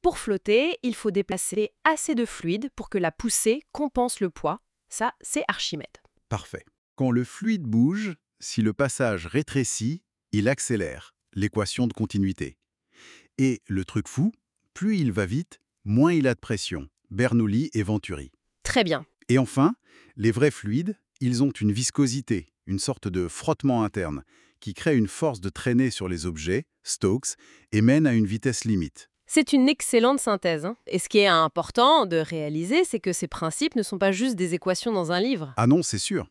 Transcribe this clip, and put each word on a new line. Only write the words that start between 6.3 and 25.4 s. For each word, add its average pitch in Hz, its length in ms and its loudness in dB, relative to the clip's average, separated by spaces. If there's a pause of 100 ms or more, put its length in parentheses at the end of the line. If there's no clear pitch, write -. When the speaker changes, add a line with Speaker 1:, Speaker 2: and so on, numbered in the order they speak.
Speaker 2:
Quand 131 140 0
le 120 140 2
fluide 202 400 -4
bouge, 156 520 0 (220)
si - 240 -4
le 107 100 2
passage 110 540 -2
rétrécit, 135 760 -2 (300)
il 107 160 2
accélère, 98 680 -4 (180)
l'équation 104 540 -2
de 110 60 -2
continuité. 98 680 -2 (800)
Et 135 280 0
le 95 180 -4
truc - 240 -4
fou, 190 240 0 (420)
plus 208 240 -2
il 135 120 2
va 95 160 -2
vite, 131 340 -6 (240)
moins 127 280 4
il 143 160 4
a 120 60 2
de - 60 -8
pression, 85 480 -6 (220)
Bernoulli 117 640 2
et 107 80 0
Venturi. 90 480 -6 (320)
Speaker 1:
Très 233 220 0
bien. 156 220 -2 (220)
Speaker 2:
Et 123 100 4
enfin, 135 360 2 (420)
les 110 140 2
vrais 131 200 2
fluides, 156 480 -4 (220)
ils 123 220 2
ont 139 80 4
une 107 220 0
viscosité, 123 800 -2 (140)
une 95 120 -4
sorte - 300 -6
de 90 200 -2
frottement 127 560 0
interne, 82 400 -6 (360)
qui 101 140 -10
crée 156 220 0
une 107 120 2
force 135 320 -4